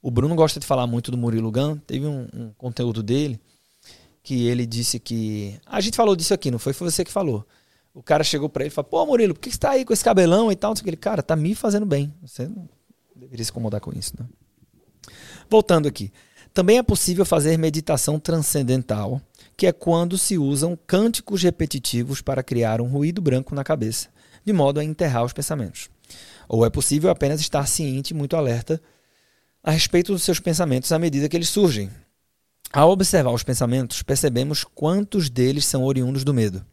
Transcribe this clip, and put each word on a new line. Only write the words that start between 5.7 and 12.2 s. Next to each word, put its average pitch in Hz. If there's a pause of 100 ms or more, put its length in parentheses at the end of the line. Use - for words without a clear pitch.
gente 214
falou 214
disso 170
aqui, 147
não 123
foi? 135
Foi 175
você 151
que -
falou." 135 (460)
O 131
cara 151
chegou 151
pra 139
ele 147
e -
falou, 147
"Pô, -
Murilo, 233
por -
que -
você -
tá -
aí 262
com 226
esse 208
cabelão 202
e 190
tal?" 208
Não 220
sei -
o -
que. 190
Ele, 160
"Cara, 202
tá 160
me 160
fazendo 208
bem. 147